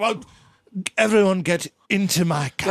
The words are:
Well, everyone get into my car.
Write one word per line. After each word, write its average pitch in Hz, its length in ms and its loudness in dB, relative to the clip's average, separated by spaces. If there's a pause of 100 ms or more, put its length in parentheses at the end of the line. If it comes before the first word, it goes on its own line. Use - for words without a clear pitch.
Well, 220 220 -2 (720)
everyone 208 460 2
get 170 240 -2 (200)
into 190 380 0
my 147 320 -2
car. - 140 -8